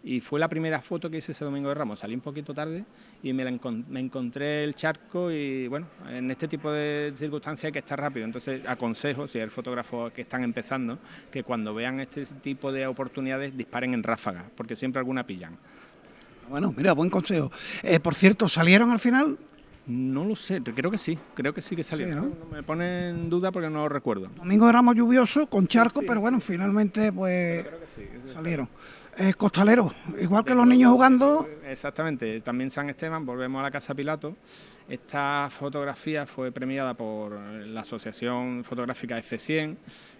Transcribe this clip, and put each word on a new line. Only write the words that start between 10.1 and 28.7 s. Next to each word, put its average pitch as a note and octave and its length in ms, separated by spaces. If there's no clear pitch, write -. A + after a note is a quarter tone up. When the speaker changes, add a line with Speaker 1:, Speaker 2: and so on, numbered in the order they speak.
Speaker 1:
que B2+ 80
están B2+ 240
empezando, A#2+ 540
que C3+ 140
cuando A2 300
vean B2+ 260
este C3+ 260
tipo C#3 460
de C3+ 160
oportunidades C3 680
disparen B2+ 360
en A2+ 100
ráfaga, F#2+ 420
porque A2+ 220
siempre C3 220
alguna B2+ 280
pillan. F2 300
Speaker 2:
Bueno, C#3+ 260
mira, E3 180
buen D#3+ 160
consejo. D#3+ 420
Eh, E3 160
por D#3 160
cierto, G3 320
¿salieron F#3 440
al A3+ 80
final? C4+ 380
Speaker 1:
No C3 380
lo G#3 120
sé, F#3 260
pero A#2 140
creo C3+ 160
que A3 60
sí, D#3+ 220
creo C#3 180
que E3 80
sí - 140
que E3 80
salieron. E3 480
Speaker 2:
Sí, - 60
¿no? D3+ 60
Speaker 1:
Me D3 80
pone F3 460
en E3+ 200
duda F3+ 220
porque E3+ 180
no D#3 140
lo D3 60
recuerdo. A2 480
Speaker 2:
Domingo G3 280
de A#3 60
Ramos A#3+ 240
lluvioso, B3 520
con D4 200
charco, A#3 320
Speaker 1:
Sí. F#4+ 80
Speaker 2:
pero A3+ 140
bueno, A#3+ 180
finalmente, G3+ 760
pues, F3+ 520
Speaker 1:
Pero D#3 120
creo E3 40
que D#3+ 140
sí, G#2 300
eso C3 80
Speaker 2:
salieron. D#3+ 340
Speaker 1:
está. - 640